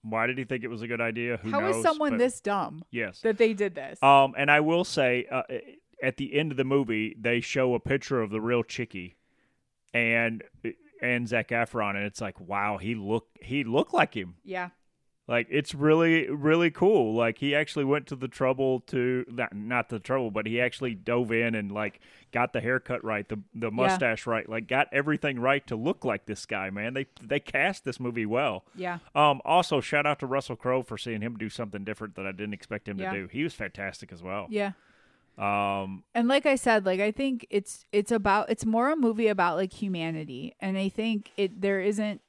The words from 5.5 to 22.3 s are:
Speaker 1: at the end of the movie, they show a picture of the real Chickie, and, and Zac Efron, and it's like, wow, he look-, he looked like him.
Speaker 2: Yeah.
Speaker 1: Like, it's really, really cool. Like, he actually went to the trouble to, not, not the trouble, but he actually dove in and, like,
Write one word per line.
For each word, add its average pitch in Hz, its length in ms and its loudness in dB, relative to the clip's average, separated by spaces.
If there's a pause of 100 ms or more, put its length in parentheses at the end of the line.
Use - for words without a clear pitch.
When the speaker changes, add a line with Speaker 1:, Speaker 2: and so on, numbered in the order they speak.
Speaker 1:
at 131 140 0
the 139 180 -6
end 151 160 2
of 131 60 -4
the 131 80 2
movie, 117 560 0
they 117 200 2
show 127 340 0
a 113 60 0
picture 135 400 0
of 107 100 -2
the 110 100 -2
real 117 240 2
Chickie, 92 520 -10 (760)
and, 117 480 2 (580)
and 120 280 0
Zac 113 200 0
Efron, 117 480 0
and 101 80 -2
it's 104 160 -8
like, 101 200 -8
wow, 101 380 -2
he 104 160 -4
look-, 107 340 -2 (120)
he 135 240 -4
looked 120 300 0
like - 200 2
him. 107 200 -8 (100)
Speaker 2:
Yeah. 180 260 -8 (580)
Speaker 1:
Like, 120 220 2
it's 143 220 0
really, 160 560 4
really 156 440 2
cool. 160 420 4
Like, 113 240 2
he 143 160 -2
actually 147 300 0
went 139 240 0
to 139 80 -8
the 127 100 -8
trouble 131 640 0
to, 127 420 0
not, 120 240 -6
not 117 340 -2
the 113 120 -6
trouble, 127 320 -2
but 107 140 -2
he 117 140 0
actually 123 360 -2
dove 120 340 0
in 113 240 2
and, 104 160 -4
like, 104 300 -6 (320)